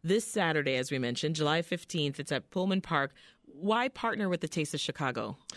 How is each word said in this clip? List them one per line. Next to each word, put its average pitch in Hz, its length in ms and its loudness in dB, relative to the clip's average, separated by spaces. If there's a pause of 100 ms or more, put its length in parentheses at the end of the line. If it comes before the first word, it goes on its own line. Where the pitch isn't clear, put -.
this 202 220 2
Saturday, 156 500 2
as 127 140 -2
we 135 80 0
mentioned, 127 380 0
July 156 260 2
fifteenth. 151 560 -2
It's 143 140 -4
at 131 180 -4
Pullman 185 300 2
Park. 139 320 0 (420)
Why 220 340 2
partner 208 400 0
with 175 120 2
the 156 80 -2
Taste 156 260 -2
of 147 60 -2
Chicago 123 560 -4 (200)